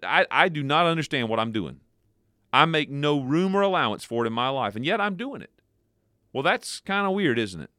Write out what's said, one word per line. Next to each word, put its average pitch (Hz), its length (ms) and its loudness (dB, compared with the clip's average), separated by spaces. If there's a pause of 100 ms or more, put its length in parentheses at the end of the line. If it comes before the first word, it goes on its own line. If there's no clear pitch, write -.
I, 143 280 2
I 165 180 4
do 151 140 -4
not 151 220 2
understand 151 440 -2
what 113 100 0
I'm 113 120 0
doing. 82 300 -6 (720)
I 143 120 8
make 156 240 0
no 143 300 0
room 165 360 0
or 202 60 2
allowance 165 440 0
for 117 180 -2
it 117 40 0
in 113 60 -4
my 123 160 -2
life, 120 260 -2
and 120 100 -6
yet 202 160 -2
I'm 202 140 -2
doing 233 260 -10
it." - 100 -20 (800)
Well, 135 120 -4
that's 202 360 -2
kinda 196 300 -2
weird, 180 300 2
isn't 95 220 -4
it? - 180 -16